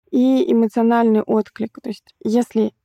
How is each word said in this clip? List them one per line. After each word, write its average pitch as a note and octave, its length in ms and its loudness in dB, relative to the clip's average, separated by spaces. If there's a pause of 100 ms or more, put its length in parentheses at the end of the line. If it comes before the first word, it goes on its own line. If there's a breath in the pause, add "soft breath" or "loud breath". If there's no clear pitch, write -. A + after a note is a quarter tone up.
(100)
и C4 400 2
эмоциональный A3+ 720 0
отклик. - 640 -6
То B3 80 -10
есть - 240 -16 (100)
если A3 480 -2 (120)